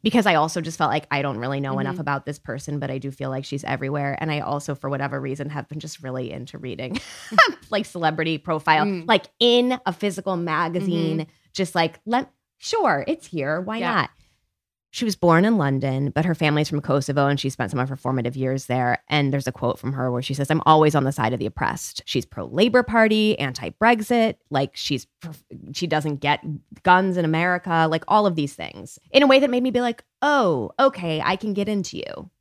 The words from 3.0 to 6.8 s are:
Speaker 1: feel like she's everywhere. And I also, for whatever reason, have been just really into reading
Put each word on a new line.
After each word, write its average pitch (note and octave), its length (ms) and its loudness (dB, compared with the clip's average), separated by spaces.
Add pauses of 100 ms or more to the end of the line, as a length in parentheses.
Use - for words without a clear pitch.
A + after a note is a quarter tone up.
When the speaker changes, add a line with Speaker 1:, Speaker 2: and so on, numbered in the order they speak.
Speaker 1:
feel C3+ 220 -8
like C3+ 140 -6
she's C#3 180 -8
everywhere. C#3 560 -4
And D#3+ 120 -4
I D3 100 -2
also, C#3+ 340 -4
for C#3+ 140 -10
whatever C#3 300 -4
reason, C#3 300 -6
have D3 180 -10
been D3+ 120 -12
just D#3 240 -14
really B2+ 280 -8
into B2+ 280 -12
reading B2+ 400 -8 (320)